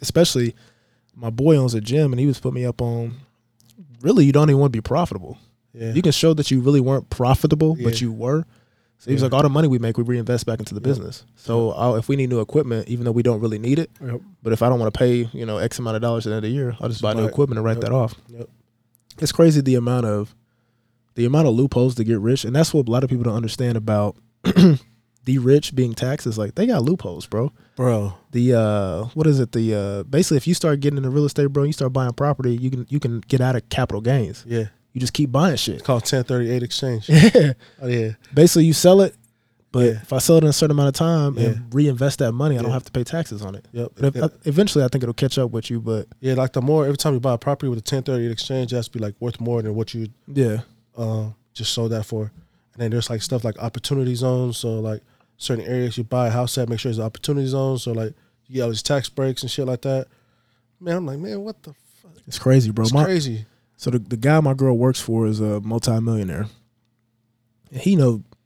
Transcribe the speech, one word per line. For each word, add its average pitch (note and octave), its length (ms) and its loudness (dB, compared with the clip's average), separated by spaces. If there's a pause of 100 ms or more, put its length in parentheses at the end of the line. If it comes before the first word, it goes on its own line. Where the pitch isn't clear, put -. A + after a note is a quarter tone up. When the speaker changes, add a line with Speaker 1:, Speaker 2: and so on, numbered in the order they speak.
Speaker 1:
Especially - 520 2 (600)
my A#2+ 160 -8
boy C#3 260 4
owns B2+ 160 2
a A2+ 80 -2
gym, C3 320 0
and A#2+ 80 -2
he C#3 60 2
was C3+ 120 0
putting C3 180 -6
me B2 100 -4
up B2 160 -4
on, A#2 320 -4 (880)
really, E3 240 6
you C#3 60 6
don't D3+ 180 6
even C3+ 100 4
wanna C#3+ 100 4
be A2+ 120 -4
profitable. B2+ 560 -4 (340)
Speaker 2:
Yeah. A2+ 200 -8
Speaker 1:
You C#3+ 80 2
can F3 120 2
show E3 200 4
that D3+ 180 0
you C3 120 2
really C#3+ 180 4
weren't C3 300 0
profitable, D3+ 720 2
but A#2 180 -2
Speaker 2:
Yeah. B2 60 -2
Speaker 1:
you A2+ 60 -4
were. B2 340 -4 (520)
So - 120 -10
he - 20 2
was C#3 80 2
Speaker 2:
Yeah. C3 60 2
Speaker 1:
like, B2 80 0
"All C#3 80 4
the D3 80 4
money D3+ 180 2
we B2+ 100 2
make, A#2 200 -2
we A#2+ 60 0
reinvest A#2+ 420 -2
back A2+ 120 -4
into A2 140 -10
the G#2 80 -8
Speaker 2:
Yep. - 40 -10
Speaker 1:
business." C3 380 -4 (140)
So A#2 320 -2
Speaker 2:
Yep. - 100 -4
Speaker 1:
I'll, A#2 180 0
if A2+ 120 -4
we C#3+ 80 0
need C3 140 -2
new A#2+ 100 0
equipment, A#2 480 -2
even A#2+ 160 -6
though A#2 80 -2
we A#2+ 100 2
don't A#2 180 0
really A2 180 -4
need B2 200 0
it, E3 120 -4 (120)
Speaker 2:
Yep. B2 200 -8 (200)
Speaker 1:
but A2+ 120 0
if - 80 0
I A#2+ 80 4
don't B2+ 80 2
wanna A2 120 0
pay, B2 440 2
you B2 100 -8
know, G#2+ 140 -4
X A2 200 -4
amount A2+ 180 -4
of A2 60 -2
dollars A#2 240 -2
at G#2+ 40 -4
the G#2+ 60 -2
end G#2+ 100 -4
of A2 40 -2
the B2 60 -2
year, C3 140 -4 (100)
I'll A2+ 80 -4
just A#2 120 -4
Speaker 2:
Just - 20 -4
Speaker 1:
buy G#2+ 100 0
new A2+ 80 -2
Speaker 2:
buy A2 60 0
it. - 20 -2
Speaker 1:
equipment C3 300 0
and A2 80 -2
write A2+ 100 0
Speaker 2:
Yep. A2+ 60 -6
Speaker 1:
that A2 100 -2
off. A#2+ 220 0 (180)
Speaker 2:
Yep. A#2 160 -16 (720)
Speaker 1:
It's D3 140 -2
crazy D#3+ 280 6
the C3 140 2
amount A#2+ 320 0
of, G#2 280 -4 (800)
the A#2+ 120 0
amount D3+ 220 4
of A2+ 60 4
loopholes B2+ 420 2
to A#2 80 -2
get A2+ 160 0
rich, A#2+ 260 0
and B2 100 -4
that's D#3+ 160 2
what C#3 160 2
a - 20 -4
lot B2+ 140 2
of B2+ 60 -4
people A#2+ 140 0
don't A2+ 120 0
understand A#2 400 -2
about G#2+ 400 0 (140)
<clears throat> - 140 -20 (800)
the C3+ 140 0
rich C3+ 360 2
being B2 200 0
taxed. C3 320 -4
Is A2 120 -4
like, G#2+ 160 -6
they G3+ 120 0
got G#3+ 180 2
loopholes, F#2+ 420 -4
bro. A#2+ 260 -2 (240)
Speaker 2:
Bro. G#2+ 380 0 (180)
Speaker 1:
The, B2 220 2
uh, G#2 500 0 (100)
what D#3 120 0
is C#3 140 4
it? A#2+ 120 -2
The, A2+ 220 0
uh, G2+ 300 -4
basically, D3 340 2
if - 80 -2
you F3 80 2
start D3 260 0
getting C#3+ 180 0
into C3+ 120 -2
real D3 160 2
estate, C#3+ 200 0
bro, C#3 180 0
you D3+ 80 0
start C3 200 -4
buying B2+ 200 -2
property, C3 440 -2
you B2+ 140 -2
can, B2 180 -6
you D3 120 -4
can A#2 280 -4
get C3 120 2
out B2+ 160 2
of - 120 -6
capital A#2+ 320 -4
gains. A2+ 460 -2
Speaker 2:
Yeah. A#2 200 -2 (260)
Speaker 1:
You B2+ 80 -6
just B2 120 -2
keep C#3+ 180 0
buying C#3+ 260 2
shit. G#2 200 -4
Speaker 2:
It's - 80 -14
called A#2+ 220 0
ten B2+ 180 0
thirty-eight B2 380 -2
exchange. A#2+ 460 -6
Speaker 1:
<laughs> - 20 -
Yeah. D#3 420 8 (300)
Speaker 2:
Oh, C3 40 -8
yeah. A#2 260 -2 (200)
Speaker 1:
Basically, D#3+ 320 6
you E3 80 6
sell F#3 300 6
it, F#3 120 0 (560)
but B2+ 140 0
Speaker 2:
Yeah. A2+ 180 2
Speaker 1:
if - 80 -20
I C3 80 -2
sell E3 200 6
it D#3 60 6
in D3+ 40 4
a C#3+ 60 2
certain D#3 160 2
amount C#3+ 180 4
of C3+ 60 0
time D#3 420 0
and A#2 200 2
Speaker 2:
Yeah. A#2 40 -6 (100)
Speaker 1:
reinvest C#3 500 2
that A#2 120 2
money, C#3 240 0
I A#2 60 -2
don't A#2+ 80 -2
Speaker 2:
Yeah. - 40 0
Speaker 1:
have B2 100 -4
to - 80 -18
pay B2 120 -2
taxes C3 380 -6
on G2 140 -10
it. - 160 -20
Speaker 2:
Yep. A#2 220 -8
Speaker 1:
But - 120 -4
if, C3+ 80 0
Speaker 2:
Yep. B2+ 100 -2
Speaker 1:
uh, D#3 40 0 (160)
eventually, D#3 400 2
I B2 40 0
think B2+ 160 -2
it'll A#2 80 -4
catch - 240 -2
up B2+ 140 0
with A2+ 200 -8
you. A#2 120 -4
But A2 240 -4 (140)
Speaker 2:
Yeah, C3 140 -2
like, B2+ 200 -2
the B2 80 -2
more, D3 240 2
every C#3+ 100 0
time D3+ 160 -2
you B2+ 80 0
buy B2+ 140 0
a A2+ 40 -4
property C#3+ 300 -4
with A#2+ 100 -4
a G#2 40 -8
ten C3 220 -4
thirty-eight A#2+ 260 -2
exchange, B2 420 -6
it B2 40 -4
has A#2 100 -4
to - 60 -18
be, B2 80 -10
like, G#2 200 -6
worth A#2+ 180 -6
more A#2 220 -2
than G#2+ 140 -4
what A2 180 -4
you, A2+ 140 -8 (260)
Speaker 1:
Yeah. A#2 280 0 (360)
Speaker 2:
uh, A2 300 -4 (260)
just - 220 -6
sold A2+ 180 -2
that A2 140 -4
for. A2 160 -6 (500)
And A#2 100 -20
then A2+ 100 -2
there's, A#2 180 -2
like, A2 100 -6
stuff A#2 240 -4
like A2 140 -4
opportunity B2+ 560 -4
zones. B2+ 420 -2
So, A2+ 240 -4
like, A2 220 -6 (340)
certain A2+ 300 -6
areas B2 320 -2
you A#2+ 60 -6
buy B2 240 0
a - 20 0
house B2 260 -2
at, A#2+ 140 -4
make A2+ 80 -4
sure C3 100 -6
it's A2 100 -4
an A2+ 60 -4
opportunity C3+ 440 -4
zone. C3+ 280 -2
So, A#2+ 160 -6
like, A2+ 220 -6 (320)
you B2+ 80 -18
get B2+ 80 -2
all A#2 80 -2
these G#2+ 120 -6
tax C#3+ 280 -2
breaks C3+ 320 -4
and B2+ 80 -8
shit C3+ 160 -4
like B2+ 160 -6
that. C3 240 -4 (760)
Man, F3 160 -4
I'm F3+ 100 -6
like, C#3 120 -8
"Man, G3 260 -10
what A3 200 -16
the D3 100 -20 (260)
fuck?" - 120 -20 (140)
Speaker 1:
It's - 120 -12
crazy, B2+ 320 4
bro. A2 140 -2
Speaker 2:
It's A2+ 100 0
Speaker 1:
My D3+ 100 4
Speaker 2:
crazy. C#3 400 -2 (340)
Speaker 1:
So - 120 -4
the, B2 80 0
the A#2 180 -4
guy C#3+ 240 2
my C#3 140 2
girl C3+ 240 2
works B2+ 240 2
for A2+ 240 0
is A2 120 0
a G#2+ 220 0
multimillionaire. A2 880 -2 (1200)
And C3 120 -12
he G3 120 0
know, B2 280 2 (240)